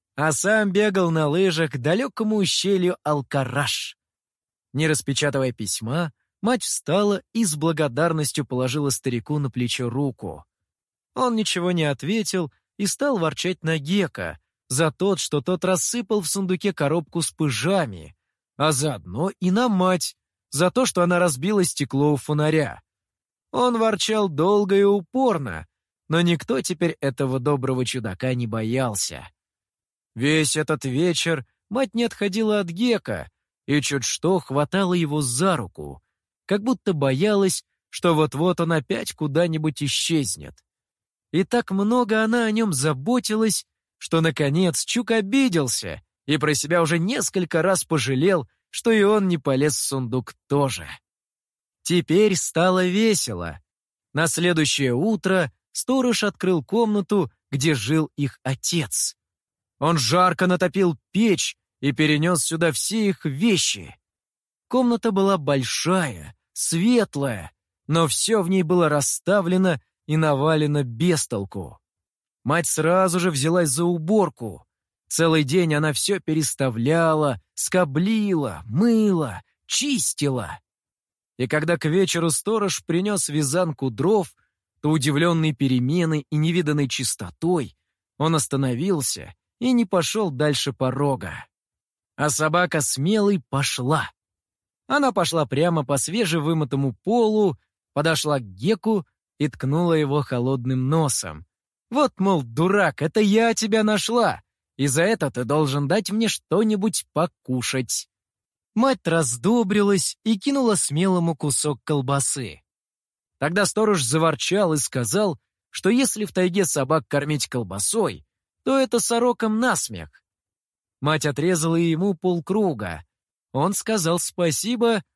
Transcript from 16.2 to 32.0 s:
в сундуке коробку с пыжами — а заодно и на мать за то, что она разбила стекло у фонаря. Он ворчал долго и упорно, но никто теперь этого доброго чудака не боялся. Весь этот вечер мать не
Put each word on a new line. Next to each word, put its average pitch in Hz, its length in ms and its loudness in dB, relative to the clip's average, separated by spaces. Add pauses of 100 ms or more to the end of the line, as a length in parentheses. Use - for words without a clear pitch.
в 160 60 -4
сундуке 190 460 0
коробку 160 480 -2
с - 100 -4
пыжами — 127 840 -2 (420)
а 151 160 2
заодно 123 640 -4
и 180 120 2
на 233 180 2
мать 185 480 0 (340)
за 175 200 2
то, 254 140 2
что - 180 0
она 175 160 2
разбила 180 440 2
стекло 143 480 0
у 147 60 0
фонаря. 151 640 -2 (720)
Он 240 260 2
ворчал 220 500 0
долго 190 480 2
и 202 80 4
упорно, 190 840 0 (440)
но 160 100 2
никто 175 400 0
теперь 170 400 -2
этого 135 400 -2
доброго 131 460 -2
чудака 120 480 -6
не 120 140 -4
боялся. 110 840 -4 (840)
Весь 147 440 0
этот 151 260 -2
вечер 151 640 -2 (240)
мать 240 240 -4
не 233 100 -2